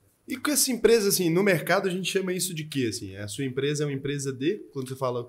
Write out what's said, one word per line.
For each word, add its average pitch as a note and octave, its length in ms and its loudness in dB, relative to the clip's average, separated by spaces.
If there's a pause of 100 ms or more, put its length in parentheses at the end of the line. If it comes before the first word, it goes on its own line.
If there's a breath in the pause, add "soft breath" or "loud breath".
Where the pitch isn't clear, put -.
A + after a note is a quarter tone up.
(280)
E C4 80 -6
com D4 160 -2
essa C4+ 180 2
empresa, A3+ 380 6
assim, F3 200 2
no E3+ 140 4
mercado F#3+ 460 2
a - 20 0
gente F3+ 180 -2
chama F#3 240 0
isso F#3 220 -4
de D#3 100 -6
quê, C#3 260 -2
assim? G2 260 -8
A G#2 100 -8
sua C3+ 180 -6
empresa C3+ 380 -2
é D3+ 60 0
uma C#3+ 40 -4
empresa C#3 400 -4
de, C#3+ 300 -2 (100)
quando C3 160 -6
você C3 60 -10
fala B2 340 -4